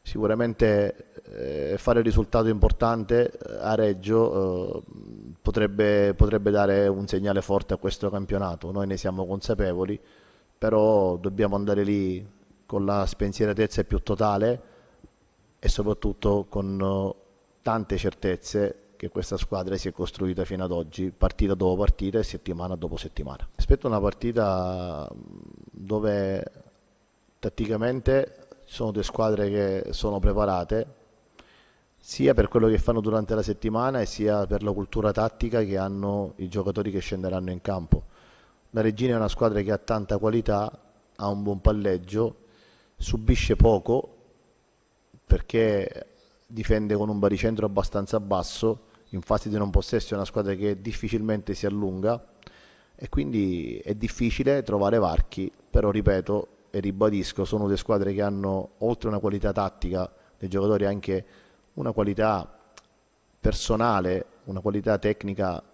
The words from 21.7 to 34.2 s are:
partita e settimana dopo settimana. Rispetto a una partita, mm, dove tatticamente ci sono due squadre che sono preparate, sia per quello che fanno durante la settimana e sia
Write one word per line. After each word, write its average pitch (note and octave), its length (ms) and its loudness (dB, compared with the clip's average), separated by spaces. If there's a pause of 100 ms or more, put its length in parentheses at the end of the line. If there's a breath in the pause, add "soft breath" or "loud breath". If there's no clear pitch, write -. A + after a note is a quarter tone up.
partita G2 420 2
e A2 40 2
settimana F2+ 540 -6
dopo E2 200 -6
settimana. C#2 580 -8
Rispetto - 320 2
a B2 40 0
una G#2+ 100 2
partita, F#2 1120 -2
mm, G1+ 260 -18 (320)
dove G2+ 760 -2 (960)
tatticamente A#2+ 1080 0 (180)
ci - 100 -20
sono A2+ 160 -2
due G2+ 120 -2
squadre G#2 480 0
che G2+ 420 0
sono G#2 260 -2
preparate, G2 680 0 (1120 soft breath)
sia C3+ 360 2
per G#2+ 140 2
quello A2 200 4
che A2 100 4
fanno A2+ 220 0
durante G#2+ 340 0
la G#2+ 80 0
settimana A2+ 580 -2
e G2+ 60 0
sia G#2 400 0